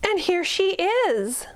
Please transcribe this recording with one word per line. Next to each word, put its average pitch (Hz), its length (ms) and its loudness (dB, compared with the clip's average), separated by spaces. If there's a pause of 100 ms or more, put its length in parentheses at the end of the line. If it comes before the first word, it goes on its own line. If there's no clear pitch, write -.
And 403 180 0
here 349 240 0
she 381 280 0 (340)
is. 233 500 -2